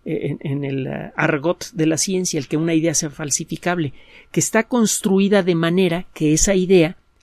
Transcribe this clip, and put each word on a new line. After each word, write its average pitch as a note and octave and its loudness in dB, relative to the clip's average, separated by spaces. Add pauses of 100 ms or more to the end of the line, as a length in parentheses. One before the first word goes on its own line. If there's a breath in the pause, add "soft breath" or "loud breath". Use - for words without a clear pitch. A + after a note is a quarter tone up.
en, - -6
en C#3+ -4
el, C3+ -6
eh, - -8
argot D#3 -2
de D#3+ -2
la D#3+ 0
ciencia, F#3 -2
el C3 -6
que D#3 -2
una E3 0
idea D#3+ 2
sea D#3 -2
falsificable? D#3 -6 (380 loud breath)
Que D#3+ 0
está A3 0
construida G3+ 2
de F3 2
manera E3+ 0
que D3+ 2
esa G3 2
idea F#3 4 (260)